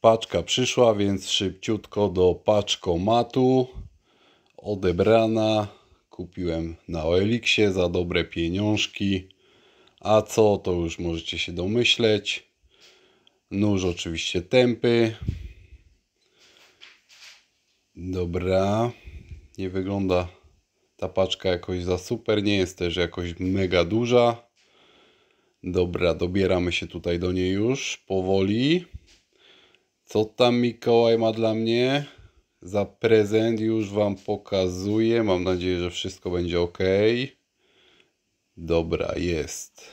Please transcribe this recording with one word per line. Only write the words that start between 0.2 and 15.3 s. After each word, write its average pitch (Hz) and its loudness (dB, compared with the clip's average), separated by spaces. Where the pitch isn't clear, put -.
przyszła, 123 2
więc 101 -2
szybciutko 101 -2
do 90 2
paczkomatu. 117 0
Odebrana. 107 2
Kupiłem 82 -6
na 82 -6
Oeliksie 107 2
za 92 0
dobre 87 0
pieniążki. 98 -2
A 107 2
co, 107 4
to 92 -4
już 85 -2
możecie 85 -6
się - -6
domyśleć. 107 0
Nóż 101 0
oczywiście 85 -4
tępy. 117 2